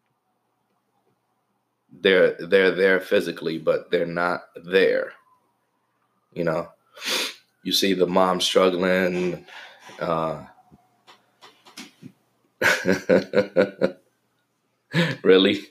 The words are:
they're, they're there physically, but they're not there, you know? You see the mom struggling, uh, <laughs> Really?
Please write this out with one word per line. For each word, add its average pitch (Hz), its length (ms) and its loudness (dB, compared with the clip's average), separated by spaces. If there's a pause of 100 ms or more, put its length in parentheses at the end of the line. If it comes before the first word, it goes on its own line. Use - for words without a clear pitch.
(1900)
they're, 90 440 2 (120)
they're 95 260 4
there 92 280 2
physically, 82 560 -4
but 80 340 -2
they're 87 140 0
not 87 380 -4 (200)
there, 90 500 0 (1200)
you 85 100 -4
know? 82 240 -4 (960)
You - 100 -6
see 95 220 2
the 90 120 2
mom 92 360 0
struggling, 90 1040 0 (540)
uh, 80 440 -4 (2250)
<laughs> - 1300 0 (1300)
Really? 98 460 4